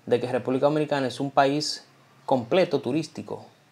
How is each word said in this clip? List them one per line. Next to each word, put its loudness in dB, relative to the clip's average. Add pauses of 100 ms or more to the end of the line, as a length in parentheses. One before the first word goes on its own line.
de 2
que -4
República 0
Dominicana 0
es -8
un -2
país 2 (420)
completo 2
turístico. -6 (260)